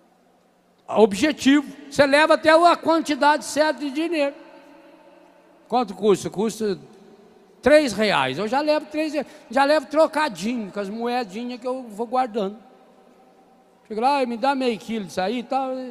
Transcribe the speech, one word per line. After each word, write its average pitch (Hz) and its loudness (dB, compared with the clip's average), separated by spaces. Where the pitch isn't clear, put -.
Objetivo. 226 2
Você 285 4
leva 302 4
até 311 2
a 330 6
quantidade 294 0
certa 294 -2
de 294 -6
dinheiro. 294 -2
Quanto 220 -2
custa? 180 0
Custa 202 -4
três 294 4
reais. 156 0
Eu 214 -4
já 262 -2
levo 302 0
três 311 -4
reais. 285 -6
Já 269 2
levo 294 2
trocadinho, 240 -2
com 202 -8
as 196 -6
moedinhas 233 -6
que 254 -10
eu 254 -6
vou 226 -10
guardando. 220 -4
Chega 214 -8
lá, 269 2
"Me 233 -8
dá 269 0
meio 254 -2
quilo 214 -8
disso 175 -8
aí 226 -2
e - -8
tal, 262 -4